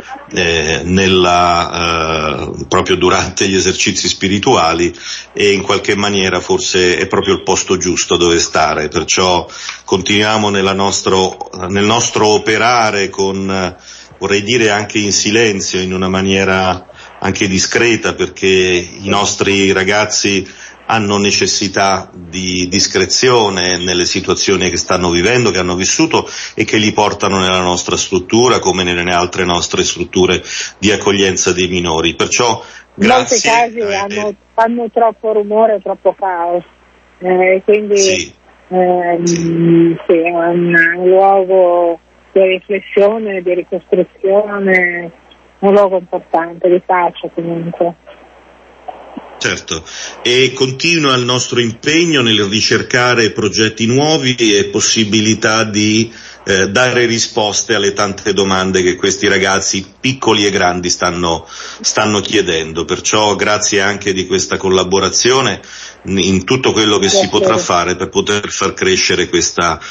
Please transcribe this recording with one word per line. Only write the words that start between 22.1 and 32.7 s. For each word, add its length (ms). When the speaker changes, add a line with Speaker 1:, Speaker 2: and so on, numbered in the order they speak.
Speaker 1:
di 540
discrezione 1120
nelle 260
situazioni 640
che 60
stanno 340
vivendo, 400
che 100
hanno 160
vissuto 520
e 120
che 100
li 160
portano 480
nella 220
nostra 340
struttura 640
come 240
nelle 300
altre 320
nostre 380
strutture 580
di 140
accoglienza 600
dei 160
minori. 460
Perciò 460